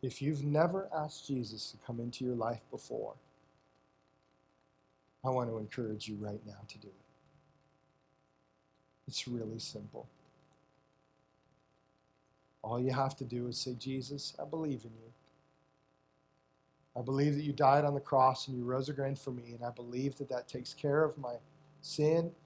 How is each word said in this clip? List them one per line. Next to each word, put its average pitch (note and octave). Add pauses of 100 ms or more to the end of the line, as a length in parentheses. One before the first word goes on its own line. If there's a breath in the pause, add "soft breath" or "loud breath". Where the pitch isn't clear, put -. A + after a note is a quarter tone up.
If C3
you've C#3+
never E3+
asked D3+
Jesus A2+
to -
come A#2
into A#2+
your B2
life A#2 (100)
before, A2 (2000)
I B2+
want B2
to A2+
encourage A2
you G#2+
right G#2
now G2+
to -
do G#2
it. F#2+ (2250)
It's -
really A2+
simple. A2 (2500)
All A#2
you B2+
have C#3
to C3
do A#2+
is A#2+
say, B2+
"Jesus, C3+
I -
believe D3+
in A2+
you. A2+ (1800)
I B2
believe C#3
that D3
you D3
died C#3+
on C#3+
the C#3
cross C3
and C3
you B2
rose B2+
again C#3
for -
me, A#2+
and A#2
I A#2+
believe B2
that C#3
that B2
takes -
care D3
of D3+
my A#2+ (420)
sin E3 (120)